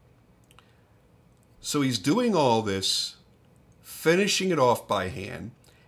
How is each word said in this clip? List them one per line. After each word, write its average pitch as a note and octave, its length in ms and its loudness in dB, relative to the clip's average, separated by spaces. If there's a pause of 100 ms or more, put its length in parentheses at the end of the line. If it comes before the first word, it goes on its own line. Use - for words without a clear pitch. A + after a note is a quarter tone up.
(1600)
So - 220 -4
he's B2+ 180 -2
doing G#3+ 360 0
all A#2+ 260 4
this, G2 560 -4 (640)
finishing F#3+ 680 0
it E3 80 0
off B2 300 2
by F#2+ 220 -2
hand, F2+ 420 -12 (360)